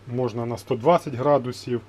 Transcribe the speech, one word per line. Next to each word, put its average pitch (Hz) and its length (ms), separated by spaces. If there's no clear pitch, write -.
можна 120 320
на 120 120
сто - 180
двадцять 147 380
градусів 123 760